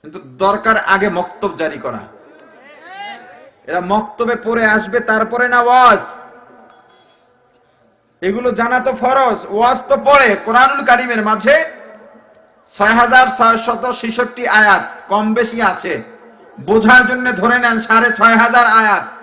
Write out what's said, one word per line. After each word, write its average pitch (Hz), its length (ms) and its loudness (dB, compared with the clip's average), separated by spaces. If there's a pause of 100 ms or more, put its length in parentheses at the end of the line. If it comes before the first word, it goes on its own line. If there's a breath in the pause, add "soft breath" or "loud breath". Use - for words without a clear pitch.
কিন্তু 156 220 -18
দরকার 202 520 -2
আগে 196 320 -2
মক্তব 175 480 -6
জারি 151 220 -8
করা। 117 200 -10 (1700)
এরা 175 140 -4
মক্তবে 220 560 -4
পড়ে 226 300 -4
আসবে, 214 340 0
তারপরে 226 480 -2
না 247 120 2
ওয়াজ। 240 640 2 (2000)
এগুলো 226 300 -4
জানা 233 300 -2
তো 254 120 -2
ফরজ, 240 580 0
ওয়াজ 240 380 0
তো 277 80 2
পড়ে। 247 480 4
কোরআনুল 262 400 2
কারীমের 240 380 0
মাঝে 220 560 0 (880)
ছয় 208 220 -2
হাজার 240 380 4 (120)
ছয়শত 226 540 0
ছেষট্টি 240 560 -6
আয়াত 208 600 2
কম 214 260 -2
বেশি 226 280 -4
আছে, 180 400 -4 (580)
বোঝার 220 460 4
জন্য 247 260 -4
ধরে 233 260 -2
নেন 226 220 0
সাড়ে 226 320 2
ছয় 226 240 2
হাজার 233 300 4
আয়াত। 214 360 2 (200)